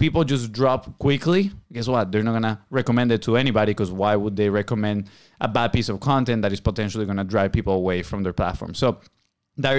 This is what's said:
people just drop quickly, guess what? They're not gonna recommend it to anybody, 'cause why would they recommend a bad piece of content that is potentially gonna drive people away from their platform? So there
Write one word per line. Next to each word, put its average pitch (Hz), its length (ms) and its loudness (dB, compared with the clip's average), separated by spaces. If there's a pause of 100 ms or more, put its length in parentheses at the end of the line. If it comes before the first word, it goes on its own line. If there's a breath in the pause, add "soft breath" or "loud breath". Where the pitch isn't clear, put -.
people 160 180 2 (120)
just 120 120 -2 (140)
drop 131 200 2 (180)
quickly, 160 440 2 (300)
guess 117 160 -6
what? 120 240 2
They're 107 160 2
not 117 100 0
gonna 110 180 0 (240)
recommend 123 320 2
it 110 140 2
to 113 180 4
anybody, 107 280 2
'cause 98 180 -2
why 98 220 0 (100)
would 104 140 -4
they 104 140 2
recommend 104 480 0 (420 loud breath)
a 113 80 -2
bad 117 240 0
piece 117 160 0
of 98 120 -6
content 123 420 0
that 101 100 0
is 98 80 -4 (100)
potentially 107 360 -4
gonna 98 180 -2 (100)
drive 98 240 2
people 101 140 0 (100)
away 90 200 0
from 101 220 -8
their 90 160 -4
platform? 90 340 -4
So 120 240 0 (580)
there 135 220 0